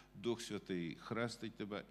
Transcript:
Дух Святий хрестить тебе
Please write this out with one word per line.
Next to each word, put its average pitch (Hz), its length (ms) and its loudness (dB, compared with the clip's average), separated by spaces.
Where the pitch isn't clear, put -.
Дух 113 260 4
Святий 90 580 0
хрестить 113 560 0
тебе 104 360 -2